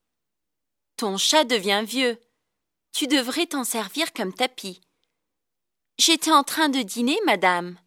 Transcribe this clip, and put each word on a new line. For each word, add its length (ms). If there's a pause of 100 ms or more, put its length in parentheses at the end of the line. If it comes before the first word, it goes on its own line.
(960)
Ton 200
chat 260
devient 420
vieux. 340 (720)
Tu 120
devrais 400
t'en 180
servir 480
comme 220
tapis. 480 (1160)
J'étais 320
en 120
train 240
de 140
dîner, 440
madame. 600